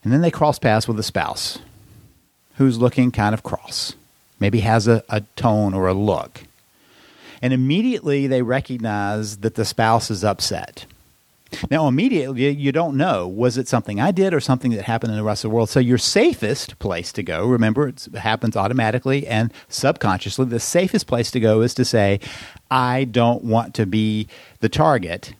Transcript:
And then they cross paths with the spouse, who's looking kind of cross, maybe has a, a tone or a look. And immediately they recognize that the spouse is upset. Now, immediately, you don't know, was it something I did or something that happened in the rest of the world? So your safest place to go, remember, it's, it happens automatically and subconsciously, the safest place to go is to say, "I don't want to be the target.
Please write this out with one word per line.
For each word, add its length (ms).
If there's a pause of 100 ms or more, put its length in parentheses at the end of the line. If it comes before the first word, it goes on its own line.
And 80
then 80
they 120
cross 280
paths 300
with 80
the 60
spouse, 560 (960)
who's 220
looking 320
kind 220
of 100
cross, 500 (480)
maybe 180
has 300
a, 180
a 140 (160)
tone 360
or 140
a 60
look. 480 (1000)
And 120
immediately 760
they 140
recognize 960
that 180
the 100
spouse 460
is 120
upset. 600 (840)
Now, 160
immediately, 640
you 200
don't 240
know, 320
was 300
it 100
something 320
I 120
did 240
or 40
something 340
that 120
happened 280
in 40
the 60
rest 200
of 60
the 60
world? 140
So 100
your 180
safest 800
place 360
to 100
go, 240
remember, 400
it's, 180
it 100
happens 400
automatically 680
and 260 (160)
subconsciously, 800
the 140
safest 480
place 240
to 80
go 220
is 120
to 120
say, 340 (500)
"I 360
don't 380
want 320
to 120
be 400 (320)
the 100
target. 720